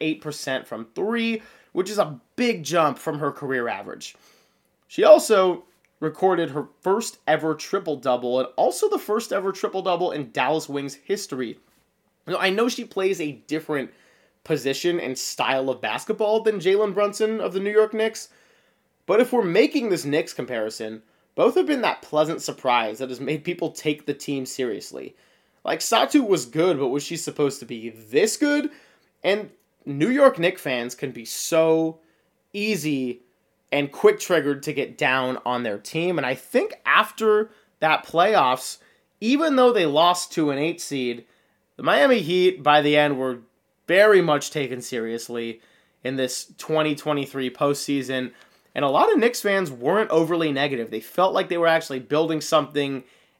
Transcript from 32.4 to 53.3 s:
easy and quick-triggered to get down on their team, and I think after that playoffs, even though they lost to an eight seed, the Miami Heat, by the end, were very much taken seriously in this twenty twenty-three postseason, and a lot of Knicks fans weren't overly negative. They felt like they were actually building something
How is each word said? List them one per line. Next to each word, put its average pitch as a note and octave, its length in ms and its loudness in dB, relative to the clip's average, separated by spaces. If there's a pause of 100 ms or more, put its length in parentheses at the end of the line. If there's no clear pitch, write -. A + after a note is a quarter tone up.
easy D3+ 680 -4 (500)
and C#3+ 200 -2
quick-triggered D#3+ 720 2
to D3+ 100 -6
get B2 240 -6
down B2+ 480 0
on A#2+ 180 -2
their G#2 160 -4
team, E3+ 380 -4
and C#3 80 -2
I C3 100 -2
think - 400 -2 (100)
after G#3+ 640 2 (280)
that D#3 260 2
playoffs, E3 720 2 (420)
even C#4+ 360 2
though B3+ 180 6
they F#3+ 120 2
lost E3 480 2
to D3+ 180 0
an C3+ 80 -2
eight E3+ 200 -2
seed, B2 460 -6 (500)
the - 80 -12
Miami B3 360 4
Heat, F3+ 440 2
by D3 180 6
the D3 140 2
end, D3 220 2
were B2+ 220 -4 (480)
very G3 340 8
much D3+ 300 0
taken B2+ 300 -4
seriously A#2 800 -6 (420)
in C3 120 -4
this C3 420 -4
twenty D#3 380 0
twenty-three C#3 540 -4
postseason, C3+ 800 -2 (420)
and C#3+ 120 -2
a C#3 40 2
lot C#4+ 220 4
of F#4 60 4
Knicks - 240 0
fans G3 300 0
weren't D3+ 380 0
overly E3 420 2
negative. C3+ 380 -2
They A2 120 -6
felt F#3 320 0
like F#3+ 160 -2
they E3+ 80 -2
were E3 100 2
actually D#3+ 320 0
building D#3 420 0
something C#3+ 640 0 (360)